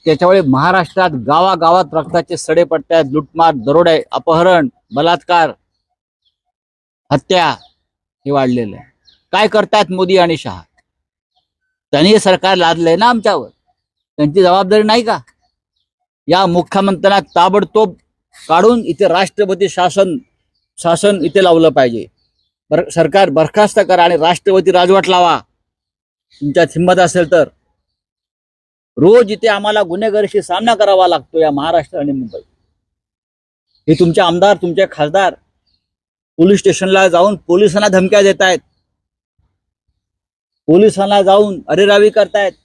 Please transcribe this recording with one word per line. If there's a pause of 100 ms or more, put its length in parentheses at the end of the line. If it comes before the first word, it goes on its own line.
त्याच्यामुळे
महाराष्ट्रात (160)
गावागावात
रक्ताचे
सडे
पडतायत,
लुटमार,
दरोडे, (100)
अपहरण, (260)
बलात्कार, (1600)
हत्या (760)
हे
वाढलेलं
आहे. (480)
काय
करतायत
मोदी
आणि
शहा? (1300)
त्यांनी
हे
सरकार
लादलंय
ना
आमच्यावर, (680)
त्यांची
जबाबदारी
नाही
का? (1080)
या
मुख्यमंत्र्यांना (140)
ताबडतोब (540)
काढून
इथे
राष्ट्रपती
शासन, (600)
शासन
इथे
लावलं
पाहिजे. (640)
बर-,
सरकार
बरखास्त
करा
आणि
राष्ट्रपती
राजवट
लावा, (1000)
तुमच्यात
हिंमत
असेल
तर. (1500)
रोज
इथे
आम्हाला
गुन्हेगारीशी
सामना
करावा
लागतो
या
महाराष्ट्र
आणि
मुंबई. (1500)
हे
तुमचे
आमदार,
तुमचे
खासदार (1000)
पोलीस
स्टेशनला
जाऊन
पोलिसांना
धमक्या
देतायत, (2000)
पोलिसांना
जाऊन
अरेरावी
करतायत. (120)